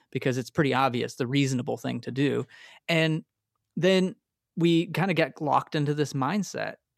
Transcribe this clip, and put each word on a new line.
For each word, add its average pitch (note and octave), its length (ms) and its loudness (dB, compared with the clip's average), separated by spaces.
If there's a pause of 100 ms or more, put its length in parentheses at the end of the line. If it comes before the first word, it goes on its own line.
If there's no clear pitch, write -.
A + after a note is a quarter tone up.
(120)
because C3 260 0
it's B2 120 -8
pretty C#3 240 2
obvious B2 420 0
the C3 100 -2
reasonable C3 500 0
thing B2 260 -6
to B2 100 -8
do. B2+ 340 0 (420)
And D#3+ 360 2 (520)
then F#3 380 2 (420)
we E3 300 4
kinda E3 280 0
get D3 280 -2
locked C3+ 320 0
into D3 200 0
this D3 180 -2
mindset C3+ 600 -4 (240)